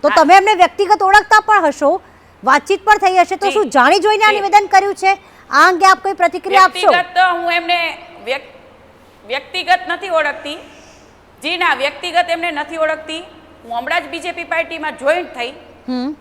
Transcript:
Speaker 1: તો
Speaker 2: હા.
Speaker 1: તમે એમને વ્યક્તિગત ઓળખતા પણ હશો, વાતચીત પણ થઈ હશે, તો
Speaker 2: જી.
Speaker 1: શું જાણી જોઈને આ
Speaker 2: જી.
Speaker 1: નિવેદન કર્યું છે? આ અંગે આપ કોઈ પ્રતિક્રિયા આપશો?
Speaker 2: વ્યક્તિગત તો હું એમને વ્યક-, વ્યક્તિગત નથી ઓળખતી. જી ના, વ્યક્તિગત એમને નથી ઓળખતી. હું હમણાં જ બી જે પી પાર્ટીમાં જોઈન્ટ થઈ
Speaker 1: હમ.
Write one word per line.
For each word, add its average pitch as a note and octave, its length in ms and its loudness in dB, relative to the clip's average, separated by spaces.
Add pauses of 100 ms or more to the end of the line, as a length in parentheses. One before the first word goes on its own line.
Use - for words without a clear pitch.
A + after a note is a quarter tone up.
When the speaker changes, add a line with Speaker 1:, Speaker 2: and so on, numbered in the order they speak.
Speaker 1:
તો D4 60 2
Speaker 2:
હા. D#4+ 140 4
Speaker 1:
તમે E4 140 6
એમને G4+ 180 4
વ્યક્તિગત F#4 480 2
ઓળખતા G#4 440 4
પણ G#4 180 2
હશો, D4 380 0 (420)
વાતચીત C#4+ 400 0
પણ G#4 120 4
થઈ F#4+ 200 0
હશે, F4+ 200 0
તો G4+ 100 -4
Speaker 2:
જી. G4 60 -2
Speaker 1:
શું G4 180 -2
જાણી C#4+ 280 4
જોઈને G#4 260 0
આ G#4+ 40 4
Speaker 2:
જી. G#4 60 2
Speaker 1:
નિવેદન G4+ 320 2
કર્યું G4 280 2
છે? G4 240 0 (320)
આ D4+ 180 4
અંગે F#4 180 2
આપ F#4+ 160 4
કોઈ G4 100 -4
પ્રતિક્રિયા F#4+ 500 0
આપશો? F#4 280 0
Speaker 2:
વ્યક્તિગત F4 280 0
તો F4+ 200 2
હું E4+ 140 -4
એમને E4+ 460 -4 (260)
વ્યક-, C4 340 -10 (680)
વ્યક્તિગત E4 520 -4 (100)
નથી F4 200 -8
ઓળખતી. D4+ 480 -4 (840)
જી E4 140 -6
ના, E4+ 180 0
વ્યક્તિગત D4+ 560 -4
એમને E4+ 200 -4
નથી D4 260 -8
ઓળખતી. D#4 440 -6 (440)
હું A#3 140 -10
હમણાં D4+ 220 -4
જ D4 80 -16
બી E4 100 -12
જે E4+ 140 -10
પી E4+ 120 -12
પાર્ટીમાં E4 480 -6
જોઈન્ટ D#4 420 -4
થઈ A#3+ 140 -8 (400)
Speaker 1:
હમ. B3+ 320 -8